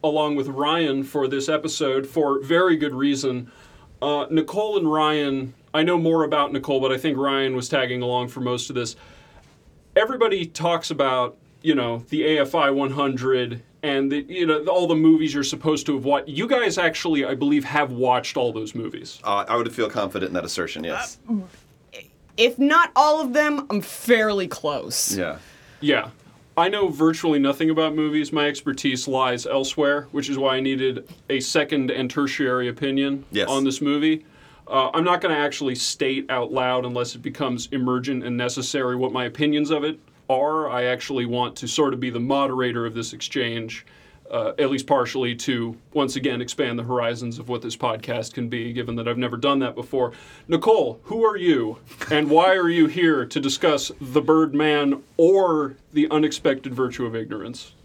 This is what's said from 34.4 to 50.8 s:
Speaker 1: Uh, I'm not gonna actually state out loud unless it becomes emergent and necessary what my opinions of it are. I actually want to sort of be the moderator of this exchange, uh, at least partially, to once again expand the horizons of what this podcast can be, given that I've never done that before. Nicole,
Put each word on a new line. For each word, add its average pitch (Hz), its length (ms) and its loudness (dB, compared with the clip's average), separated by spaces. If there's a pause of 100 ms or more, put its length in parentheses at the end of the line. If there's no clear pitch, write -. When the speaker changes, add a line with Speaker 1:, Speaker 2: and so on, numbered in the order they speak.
Speaker 1:
Uh, - 260 0
I'm 165 120 2
not 175 160 2
gonna 170 140 0
actually 143 420 -2
state 135 540 -2
out 123 220 -2
loud 127 320 0
unless 120 300 -4
it 120 80 -16
becomes 123 480 -6
emergent 127 540 -2
and 120 120 -4
necessary 123 600 -2
what 127 160 -2
my 127 140 -2
opinions 147 440 0
of 147 140 0
it 156 160 -6 (280)
are. 147 400 0
I 123 160 -2
actually 123 420 -2
want 120 300 -2
to 120 120 -8
sort 139 260 2
of 123 60 -6
be 123 100 -4
the 120 100 -4
moderator 127 640 0
of 113 80 -4
this 117 220 -8
exchange, 117 720 -6 (440)
uh, 113 280 -2
at 139 100 4
least 135 180 -2
partially, 123 480 0
to 117 400 -4 (200)
once 139 220 0
again 123 260 -2
expand 120 360 -4
the 113 40 -6
horizons 120 560 -2
of 120 100 -12
what 120 140 -4
this 117 160 -8
podcast 117 560 -4
can 123 160 -4
be, 120 240 -6
given 117 220 -6
that 117 120 -4
I've 117 80 -2
never 120 220 -4
done 139 220 2
that 123 140 -2
before. 123 380 -2 (360)
Nicole, 160 560 2